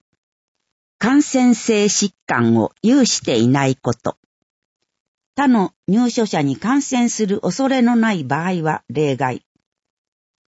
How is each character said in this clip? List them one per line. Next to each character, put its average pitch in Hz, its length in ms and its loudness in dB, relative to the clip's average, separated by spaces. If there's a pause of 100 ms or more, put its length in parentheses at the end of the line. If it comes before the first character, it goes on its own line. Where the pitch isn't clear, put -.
(1000)
感 269 240 2
染 247 320 2
性 214 300 0
疾 202 280 0 (140)
患 117 300 2
を 107 160 0 (100)
有 247 240 4
し - 180 -4
て 135 140 0
い 117 100 2
な 139 180 2
い 135 80 0
こ - 200 -4
と。 - 240 -8 (1160)
他 277 140 -2
の 226 240 2 (160)
入 233 220 2
所 226 160 -2
者 165 160 -2
に 139 160 -2
感 269 240 0
染 240 260 0
す 214 180 -4
る 196 140 -4
恐 269 280 -2
れ 262 120 0
の 240 160 2
な 220 160 0
い 165 120 -4
場 139 200 -4
合 180 180 -4
は 156 280 -4
例 139 260 -2
外。 127 300 -6 (1080)